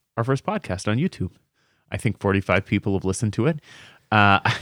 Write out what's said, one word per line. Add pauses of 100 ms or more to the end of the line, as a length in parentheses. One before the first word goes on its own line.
(160)
our
first
podcast
on
YouTube. (600)
I
think
forty-five
people
have
listened
to
it. (520)
Uh, (220)